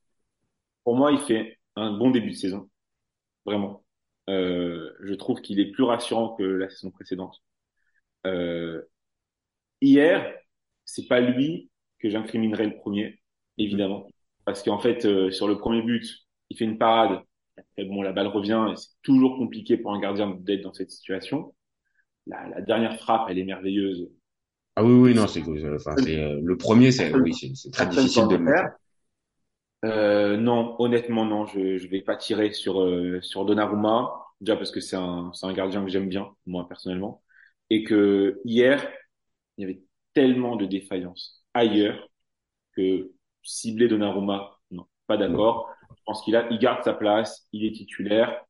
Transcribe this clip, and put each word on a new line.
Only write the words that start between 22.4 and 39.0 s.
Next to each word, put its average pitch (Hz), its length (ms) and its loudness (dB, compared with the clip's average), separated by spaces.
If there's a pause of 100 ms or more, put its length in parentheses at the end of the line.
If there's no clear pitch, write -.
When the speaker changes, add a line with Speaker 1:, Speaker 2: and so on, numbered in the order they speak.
Speaker 1:
la - 120 -10
dernière 110 360 -2
frappe, - 320 0
elle 90 80 -4
est 92 60 -2
merveilleuse. 95 640 -4 (640)
Speaker 2:
Ah 107 80 2
oui, 120 100 8
oui, 123 200 10
non, 107 140 6
c'est, 80 200 -6
euh, 76 280 -4
enfin, 73 220 -6
c'est, 80 200 0
euh, 73 260 -2
le 87 140 0
premier, 123 340 8
c'est, 98 120 2
Speaker 1:
Personne, 76 180 2
Speaker 2:
oui, 82 120 2
c'est, - 220 -10
c'est - 140 -16
très - 160 0
Speaker 1:
personne 127 200 2
Speaker 2:
difficile 120 180 4
Speaker 1:
peut 101 60 4
Speaker 2:
de 92 60 6
Speaker 1:
en - 40 0
Speaker 2:
le 85 60 0
mettre. 147 120 4
Speaker 1:
faire. - 140 -2 (1120)
Euh, 104 520 2
non, 117 420 2
honnêtement, 117 460 2
non, 107 200 -2
je, 95 320 -2
je 90 100 -8
vais 95 140 -4
pas 107 140 -4
tirer 104 380 -2
sur, 95 280 -2
euh, 90 400 0
sur 98 240 -8
Donnarumma, 107 640 0 (300)
déjà 101 140 0
parce 98 160 -8
que 101 80 -8
c'est - 160 -8
un, 90 380 -6
c'est - 120 -12
un 95 80 -4
gardien 95 300 -4
que 95 80 -6
j'aime 95 180 -2
bien, 98 220 -8 (160)
moi, 90 200 -8
personnellement, 92 540 -8 (480)
et 110 140 2
que 101 640 4
hier, 123 440 2 (680)